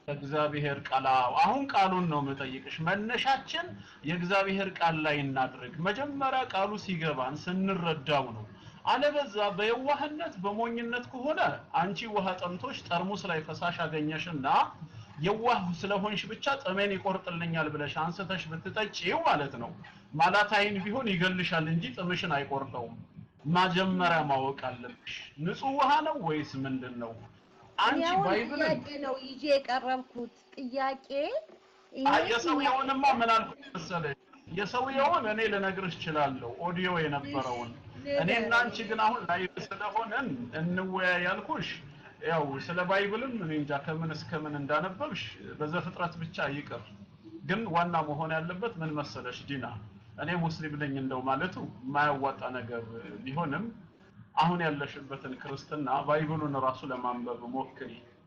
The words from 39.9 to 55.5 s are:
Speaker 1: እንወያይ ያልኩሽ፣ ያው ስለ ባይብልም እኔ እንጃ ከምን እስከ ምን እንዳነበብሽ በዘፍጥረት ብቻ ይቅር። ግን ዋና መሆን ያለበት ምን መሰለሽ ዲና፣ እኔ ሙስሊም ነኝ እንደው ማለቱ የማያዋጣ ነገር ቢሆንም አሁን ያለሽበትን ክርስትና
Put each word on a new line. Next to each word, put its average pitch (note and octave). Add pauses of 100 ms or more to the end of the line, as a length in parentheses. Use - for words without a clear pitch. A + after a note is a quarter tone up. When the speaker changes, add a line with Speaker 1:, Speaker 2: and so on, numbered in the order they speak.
Speaker 1:
እንወያይ F3+
ያልኩሽ፣ G#3 (540)
ያው D#3+ (140)
ስለ E3+
ባይብልም G3+
እኔ E3
እንጃ D3
ከምን D#3+
እስከ -
ምን D3+
እንዳነበብሽ F#3 (320)
በዘፍጥረት E3
ብቻ E3
ይቅር። C#3 (640)
ግን F#3
ዋና E3+
መሆን D3+
ያለበት F3+
ምን D#3+
መሰለሽ B2+
ዲና፣ C3 (520)
እኔ D3+
ሙስሊም D#3+
ነኝ C#3+
እንደው C3
ማለቱ C3+ (240)
የማያዋጣ C#3 (100)
ነገር A#2 (360)
ቢሆንም C#3+ (680)
አሁን F3
ያለሽበትን C#3
ክርስትና C#3 (120)